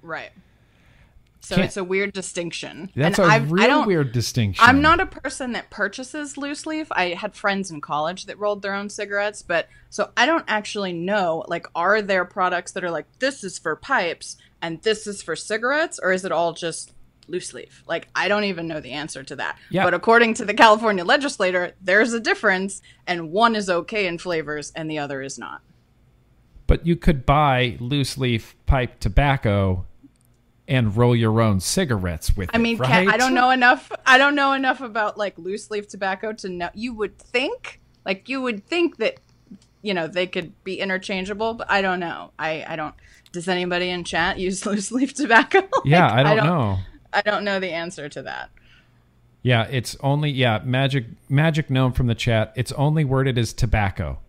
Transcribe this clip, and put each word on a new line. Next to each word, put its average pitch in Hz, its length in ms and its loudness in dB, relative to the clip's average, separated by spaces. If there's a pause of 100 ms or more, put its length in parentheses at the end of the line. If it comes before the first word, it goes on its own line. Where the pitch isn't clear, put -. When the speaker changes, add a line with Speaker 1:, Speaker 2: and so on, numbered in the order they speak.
Speaker 1:
Right. 151 300 -12 (1080)
So - 140 -10
Speaker 2:
Can't 185 120 2
Speaker 1:
it's - 100 -8
a 196 80 -4
weird 196 280 -2
distinction. 175 840 -8
Speaker 2:
That's 180 240 2
Speaker 1:
And 175 80 6
Speaker 2:
a - 40 8
Speaker 1:
I've, 220 100 4 (100)
I - 20 0
Speaker 2:
real 202 140 6
Speaker 1:
don't, 285 180 4
Speaker 2:
weird 156 240 2
distinction. 113 560 2
Speaker 1:
I'm 269 160 8
not 330 160 6
a 370 80 0
person 285 460 -8
that - 180 -8
purchases 262 680 -8
loose 285 300 -8
leaf. 311 240 -6
I 180 200 0
had 190 260 -8
friends 196 340 -2
in 156 100 -12
college 160 460 -6
that 185 100 -12
rolled 202 260 -4
their 196 120 -6
own 202 140 -8
cigarettes, 202 540 -6
but - 260 -2 (200)
so - 280 -6
I 240 100 4
don't 320 220 0
actually 208 440 -4
know, 175 540 -2
like, 170 260 -6
are 196 300 2
there 190 220 0
products 180 480 -2
that 185 100 -6
are 180 80 -4
like, 156 160 -6 (140)
"This 262 240 -4
is 180 160 -12
for 156 160 -4
pipes 202 600 -4 (240)
and 165 220 -8
this 214 240 -2
is 202 160 -10
for 160 140 -6
cigarettes," 254 640 -4
or 180 100 0
is 185 120 -2
it 180 80 -4
all 165 200 0
just - 400 -8 (360)
loose 175 260 -10
leaf? - 320 -18
Like, 170 300 -6
I 165 100 0
don't 208 160 2
even 175 240 -4
know 156 140 -8
the - 100 -14
answer 143 320 -10
to 139 140 -14
that. 87 200 -6 (140)
Speaker 2:
Yeah. 190 140 0
Speaker 1:
But 175 100 4
according 226 400 6
to 226 100 -8
the 202 100 -2
California 220 500 6
legislator, 190 760 0
there's 202 320 4
a 233 60 -2
difference, 208 640 0 (240)
and 170 240 -4
one 226 240 4
is 208 160 -2
okay 185 380 -2
in 170 100 -6
flavors 151 560 -6
and 160 160 -8
the 156 80 -4
other 139 240 -6
is 135 160 -12
not. 73 220 -14 (1040)
Speaker 2:
But - 180 2
you 165 120 2
could 156 280 2
buy 135 540 2
loose 131 400 -2
leaf 120 380 -2 (100)
pipe 127 320 2
tobacco 101 880 2 (840)
and 113 280 2
roll 123 180 6
your 113 260 4
own 107 200 4
cigarettes 98 760 0
with 92 160 -4
Speaker 1:
I - 40 0
Speaker 2:
it, 233 40 4
Speaker 1:
mean, 233 180 2
Speaker 2:
right? 190 280 4
Speaker 1:
Kat, 208 80 4
I - 20 0
don't 262 180 2
know 254 160 4
enough. 262 420 4 (120)
I 262 140 8
don't 285 160 6
know 277 180 2
enough 269 280 0
about, 220 360 -4
like, 202 220 -6
loose 185 320 -8
leaf 208 160 -6
tobacco 196 460 -6
to 220 160 -10
know. 175 260 -6
You 233 200 -8
would 208 240 -6
think, - 600 -6 (240)
like, 190 240 -6
you 269 140 -4
would 233 240 -4
think 339 300 0
that, - 240 -2 (640)
you 208 120 -2
know, 165 140 -2
they 180 180 -2
could 180 260 -8 (120)
be 190 160 -8
interchangeable, 196 760 -4
but - 160 -8
I 196 120 4
don't 185 180 0
know. 135 360 -8
I, 156 300 -6
I - 80 -10
don't. 156 220 -8 (340)
Does 175 160 -10
anybody 180 440 -2
in 180 120 -6
chat 175 380 -2
use 185 260 -4
<laughs> - 0 -
loose 202 240 -4
leaf 262 240 -2
tobacco? 277 460 4
<laughs> 381 120 -6
Like, 539 120 0
Speaker 2:
Yeah, 147 280 6
I 127 120 4
don't - 20 4
Speaker 1:
I 208 80 6
don't 214 120 2
Speaker 2:
know. 117 320 0 (340)
Speaker 1:
I 196 100 0
don't 202 220 -2
know 196 160 -2
the 185 100 -4
answer 165 380 -8
to 139 140 -12
that. 64 280 -12 (920)
Speaker 2:
Yeah, 117 280 2
it's 127 300 -6
only, 143 320 0
yeah, 123 320 2
magic, 131 420 0 (220)
magic 151 420 2
gnome 131 220 2
from - 160 0
the 113 80 0
chat. 110 400 0
It's 123 160 -4
only 151 320 2
worded 131 340 0
as 113 140 0
tobacco. 101 680 0 (100)